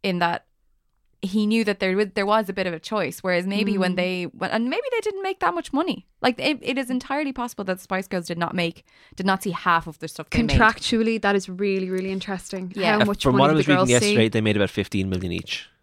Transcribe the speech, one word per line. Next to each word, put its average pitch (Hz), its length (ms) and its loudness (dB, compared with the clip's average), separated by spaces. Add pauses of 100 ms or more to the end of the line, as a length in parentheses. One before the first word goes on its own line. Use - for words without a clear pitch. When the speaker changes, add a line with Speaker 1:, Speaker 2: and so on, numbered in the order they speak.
Speaker 1:
in 180 160 0
that 170 260 0 (760)
he 208 240 0
knew 226 160 4
that 202 160 0
there 190 180 0
was, 208 160 0
there 202 140 0
was 214 200 2
a 196 60 -8
bit 190 140 -2
of 175 80 -4
a 160 40 -12
choice. 202 440 -4
Whereas 180 240 0
maybe 202 280 0
when 185 180 0
Speaker 2:
Mm. - 20 -2
Speaker 1:
they, 180 300 -2
when, - 260 -6
and 233 180 -2
maybe 403 220 -2
they 466 80 0
didn't 392 240 -6
make 381 160 -6
that 349 160 0
much - 180 -6
money. 269 320 -2 (160)
Like, 247 180 0
it, 277 220 -2
it 269 160 -2
is 254 140 -4
entirely 269 420 -4
possible 240 320 -8
that 185 120 -4
the - 60 -18
Spice 185 240 -6
Girls 180 200 -4
did 170 100 -6
not 170 160 -2
make, 170 320 -4 (300)
did 185 100 -6
not 190 160 2
see 208 80 -4
half 170 380 0
of 156 100 -14
the 160 100 -10
stuff - 220 -12
they 233 140 2
made. - 120 0
Speaker 2:
Contractually, 226 680 4
that 202 120 2
is 190 140 0
really, 190 400 -2
really 185 220 -4
interesting. 185 640 -8
Speaker 1:
Yeah. 196 220 2
Speaker 2:
How 208 40 4
Speaker 3:
Uh, 214 40 4
Speaker 2:
much 202 180 -2
Speaker 3:
from 127 120 6
Speaker 2:
money 131 60 6
Speaker 3:
what 143 80 6
I 156 40 4
Speaker 2:
did 156 40 4
Speaker 3:
was 147 80 2
Speaker 2:
the - 60 2
Speaker 3:
reading - 80 6
Speaker 2:
girls 123 100 4
Speaker 3:
yesterday, 110 360 6
Speaker 2:
see? 110 40 2
Speaker 3:
they 110 120 2
made 104 160 2
about 98 120 4
fifteen 95 400 -2
million 90 220 -4
each - 360 -8 (160)